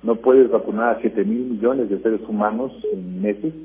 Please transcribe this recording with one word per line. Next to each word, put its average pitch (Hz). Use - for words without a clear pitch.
No 110
puedes 127
vacunar 110
a -
siete 107
mil 113
millones 120
de 95
seres 110
humanos 110
en 180
meses 202